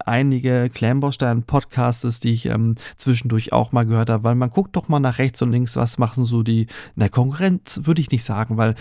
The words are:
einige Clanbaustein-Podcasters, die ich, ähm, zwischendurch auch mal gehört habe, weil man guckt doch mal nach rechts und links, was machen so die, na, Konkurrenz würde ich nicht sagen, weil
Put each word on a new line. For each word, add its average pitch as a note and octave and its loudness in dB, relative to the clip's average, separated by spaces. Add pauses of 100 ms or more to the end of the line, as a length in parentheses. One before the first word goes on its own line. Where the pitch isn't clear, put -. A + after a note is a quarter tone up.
einige B2+ 2 (640)
Clanbaustein-Podcasters, A#2+ -2
die A#2 2
ich, A2+ -2
ähm, A2+ 0 (220)
zwischendurch A#2 -2
auch A#2 0
mal A#2+ 2
gehört A2+ 2
habe, A2 0
weil A#2 2
man B2 0
guckt - -2
doch F3+ -2
mal D3 2
nach B2+ 0
rechts B2+ -2
und B2 2
links, A#2+ 0
was A#2+ 0
machen B2 0
so A#2 0
die, A2+ 2 (280)
na, G#2+ 2
Konkurrenz D3 0
würde D#3+ 2
ich C#3 -4
nicht A#2 0
sagen, A2 -2
weil A2 2